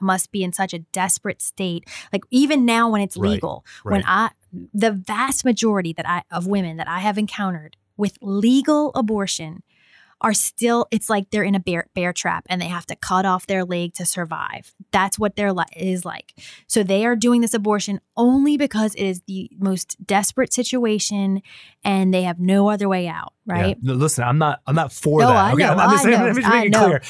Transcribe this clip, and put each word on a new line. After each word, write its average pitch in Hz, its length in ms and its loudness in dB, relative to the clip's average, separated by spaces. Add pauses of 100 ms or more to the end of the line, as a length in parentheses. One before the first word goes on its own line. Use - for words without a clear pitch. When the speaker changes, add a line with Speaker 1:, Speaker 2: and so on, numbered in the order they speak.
Speaker 1:
must 185 320 0
be 196 100 -2
in 180 100 -2
such 190 220 -4
a 170 60 -8
desperate 180 600 -4
state. 175 440 -6 (280)
Like, 196 180 -4
even 269 360 4
now 233 240 2
when 208 120 0
it's 196 140 -4
Speaker 2:
Right. 196 140 0
Speaker 1:
legal, - 340 -4 (200)
when 196 180 0
Speaker 2:
Right. - 40 -6
Speaker 1:
I, 208 240 2 (440)
the 214 160 2
vast 214 540 -4
majority 208 480 0
that 165 160 -10
I, 175 140 -2 (100)
of 175 160 -6
women 180 300 -4
that 165 100 -8
I 175 120 -6
have 202 180 -2
encountered 185 580 -6 (200)
with 202 240 -2
legal 262 760 2
abortion 196 640 -4 (580)
are 220 140 0
still, 233 560 0
it's - 180 0
like 202 220 -2
they're 214 140 0
in 202 100 0
a 190 60 0
bear, 175 340 -4
bear 180 180 -4
trap 165 360 -4
and 180 120 -4
they 175 60 -6
have 175 200 -8
to - 100 -10
cut 190 280 -2
off 185 220 0
their 190 180 -2
leg 175 300 -6
to 180 100 -8
survive. - 680 -8 (160)
That's 190 260 0
what 208 200 -2
their 202 160 0
li-, 180 100 -2 (140)
is 185 280 -4
like. - 300 -16 (320)
So - 160 0
they 196 220 0
are 240 100 2
doing 240 260 2
this 233 140 0
abortion 208 460 -2 (160)
only 269 400 4
because 220 400 0
it 208 80 -4
is 185 240 -4
the 190 200 -10 (120)
most 190 440 -2
desperate 208 480 0
situation 208 880 -2 (440)
and 190 280 2
they 185 120 2
have 175 160 -4
no 196 280 4
other 202 200 0
way 185 180 0
out, 165 260 -10 (140)
Speaker 2:
Yeah. 185 80 -6
Speaker 1:
right? 98 260 0
Speaker 2:
No, 131 140 -2
listen, 131 300 0
I'm 127 140 2
not, 151 280 0
I'm 135 80 0
not 156 180 0
for 151 280 2
Speaker 1:
No, 240 80 6
Speaker 2:
that. 247 80 8
Speaker 1:
I 202 160 4
Speaker 2:
Okay, - 100 4
Speaker 1:
know, - 120 4
Speaker 2:
I'm, - 40 2
I'm 240 120 6
just 277 100 6
Speaker 1:
I 247 100 6
Speaker 2:
saying, 233 100 6
Speaker 1:
know, 247 60 4
Speaker 2:
I'm 220 80 2
just 254 140 0
Speaker 1:
I - 20 6
Speaker 2:
making 226 160 4
it 202 60 4
Speaker 1:
know. 214 140 6
Speaker 2:
clear. 156 240 2